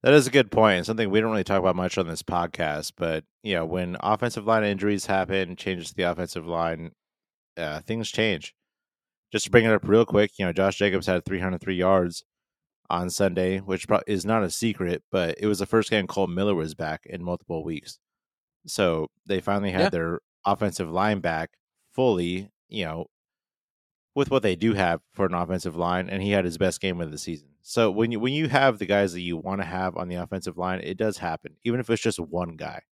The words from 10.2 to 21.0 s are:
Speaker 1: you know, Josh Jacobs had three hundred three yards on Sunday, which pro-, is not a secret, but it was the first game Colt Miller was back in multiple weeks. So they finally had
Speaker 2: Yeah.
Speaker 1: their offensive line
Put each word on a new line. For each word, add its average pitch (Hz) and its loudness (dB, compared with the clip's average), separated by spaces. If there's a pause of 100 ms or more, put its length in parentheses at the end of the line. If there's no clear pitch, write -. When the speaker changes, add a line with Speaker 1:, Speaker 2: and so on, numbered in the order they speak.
Speaker 1:
you 98 0
know, 87 0
Josh 95 2
Jacobs 98 0
had 92 0
three 95 -4
hundred 92 -2
three 95 -4
yards 90 2 (680)
on 87 -2
Sunday, 92 0
which 98 -6
pro-, 104 2
is 95 -2
not 110 2
a 87 -2
secret, 92 -2
but 85 0
it 104 -2
was 104 0
the 98 -2
first 110 2
game 104 2
Colt 95 -2
Miller 98 0
was 78 -4
back 78 -6
in 87 -12
multiple 87 -6
weeks. 80 -10 (680)
So 82 0 (180)
they 98 0
finally 101 0
had 92 2
Speaker 2:
Yeah. 196 2
Speaker 1:
their 85 -2 (260)
offensive 98 -2
line 98 0